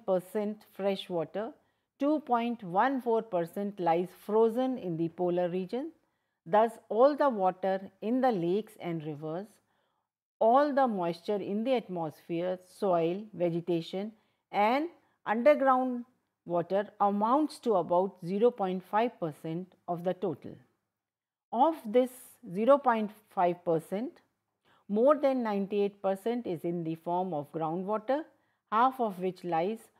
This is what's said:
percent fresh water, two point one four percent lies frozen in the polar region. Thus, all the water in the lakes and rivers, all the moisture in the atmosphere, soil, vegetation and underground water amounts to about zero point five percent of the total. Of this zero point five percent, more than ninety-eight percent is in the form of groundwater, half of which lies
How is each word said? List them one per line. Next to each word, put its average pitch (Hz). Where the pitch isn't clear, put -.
percent 208
fresh 196
water, 180
two 294
point 240
one 214
four 226
percent 202
lies 175
frozen 226
in 170
the 165
polar 180
region. 208
Thus, 214
all 269
the 285
water 190
in 233
the 254
lakes 185
and 165
rivers, 156
all 269
the 269
moisture 185
in 202
the 262
atmosphere, 180
soil, 180
vegetation 170
and 247
underground 254
water 175
amounts 220
to 220
about 180
zero 208
point 185
five 233
percent 160
of 175
the 180
total. 160
Of 302
this 247
zero 226
point 226
five 175
percent, 190
more 240
than 269
ninety-eight 202
percent 226
is 175
in 170
the 160
form 175
of 147
groundwater, 190
half 254
of 208
which 180
lies 175